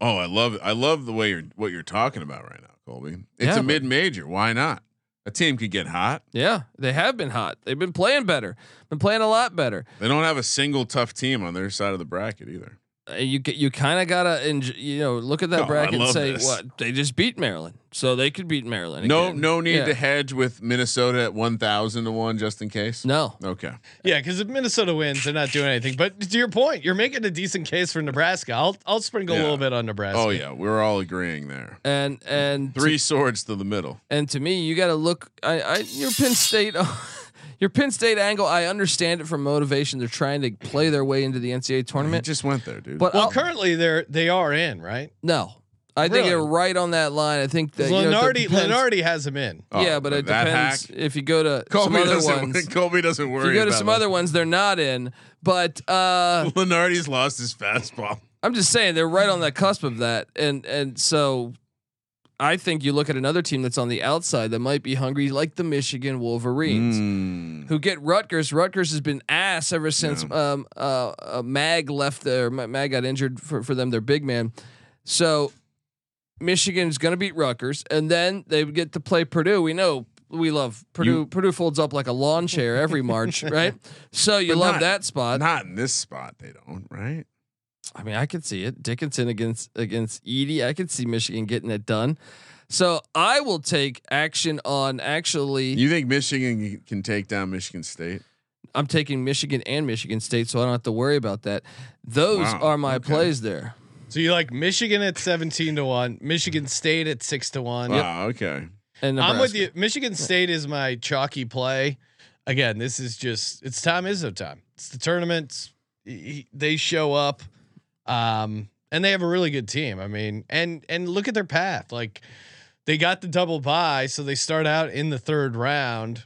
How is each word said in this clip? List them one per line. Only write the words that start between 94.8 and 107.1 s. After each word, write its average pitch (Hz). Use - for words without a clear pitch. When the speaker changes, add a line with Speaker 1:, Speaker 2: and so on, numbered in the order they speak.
Speaker 2:
actually. 139
Speaker 1:
You 131
think 156
Michigan 123
can 101
take 104
down 98
Michigan 92
State? 87
Speaker 2:
I'm 147
taking 139
Michigan 135
and 147
Michigan 110
State, 113
so 120
I 120
don't 123
have 117
to 120
worry 127
about 110
that. 101
Those 170
Speaker 1:
Wow. -
Speaker 2:
are 151
my 135
Speaker 1:
Okay. 127
Speaker 2:
plays 151
there. 107
Speaker 3:
So 156
you 165
like 165
Michigan 190
at 196
seventeen 165
to 143
one, 123
Michigan 151
State 160
at 135